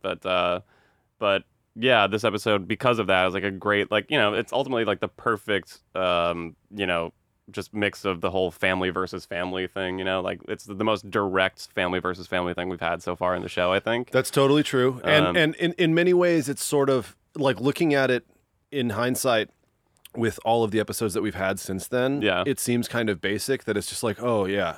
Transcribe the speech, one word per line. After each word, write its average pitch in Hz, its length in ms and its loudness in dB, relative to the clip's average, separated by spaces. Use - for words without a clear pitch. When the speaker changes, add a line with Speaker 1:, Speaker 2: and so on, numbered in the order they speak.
Speaker 1:
But, 92 240 -6
uh, 90 340 0
but 98 260 2
yeah, 113 320 4
this 104 160 -2
episode, 104 440 0
because 113 300 0
of 104 80 0
that, 92 220 4
is, 90 60 -4
like, 95 100 -4
a 101 60 -2
great, 101 400 0
like, 104 200 0
you 147 80 2
know, 104 160 2
it's 107 180 -4
ultimately, 127 320 0
like, 101 160 -2
the 104 80 -2
perfect, 104 680 -4
um, 87 600 0
you 101 100 -4
know, 85 280 -2
just - 220 -10
mix 104 320 -2
of 92 160 -2
the 90 100 0
whole 92 200 0
family 92 400 0
versus 90 340 -6
family 90 420 -6
thing, 92 320 -6
you 95 60 -6
know? 95 160 0
Like, 92 260 -6
it's - 180 -8
the 101 200 -6
most 107 260 -2
direct 95 640 0
family 92 260 0
versus 90 260 -6
family 90 280 -2
thing 90 140 -4
we've 90 120 -8
had 85 220 -4
so 90 140 -6
far 90 180 0
in 87 80 -4
the 95 60 -8
show, 90 240 0
I 98 80 2
think. 120 300 -4
Speaker 2:
That's 131 200 2
totally 139 340 4
true. 127 400 0
And, 151 220 4
Speaker 1:
Um, 180 100 2
Speaker 2:
and 160 180 2
in, 165 200 -2
in 165 200 2
many 175 180 4
ways, 175 380 4
it's - 120 -6
sort 139 280 2
of, 127 260 0
like, 135 260 2
looking 143 340 2
at 135 160 4
it 123 160 0
in 127 200 -2
hindsight 117 580 0
with 113 280 -2
all 117 200 2
of 101 80 -2
the 107 80 2
episodes 104 340 -2
that 101 80 -2
we've 98 140 -4
had 95 240 -2
since 95 260 -8
then, 131 340 -2
Speaker 1:
Yeah. 92 240 2
Speaker 2:
it 135 140 -2
seems 120 300 -2
kind 117 200 -2
of 95 120 -2
basic 107 420 -2
that 107 140 -2
it's 98 100 -4
just - 160 -8
like, 110 180 -2
"Oh, 113 240 0
yeah, 92 340 0